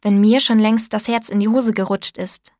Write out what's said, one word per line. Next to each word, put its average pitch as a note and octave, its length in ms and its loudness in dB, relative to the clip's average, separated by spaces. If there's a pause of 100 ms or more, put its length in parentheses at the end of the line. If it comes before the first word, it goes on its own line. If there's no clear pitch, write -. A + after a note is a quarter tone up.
wenn G3+ 180 2
mir A3 220 4
schon A3+ 180 2
längst A3 340 0
das G#3+ 140 -4
Herz A#3 220 -4
in G3+ 100 -2
die G3+ 80 0
Hose A3+ 240 0
gerutscht F#3+ 460 -4
ist. - 420 -10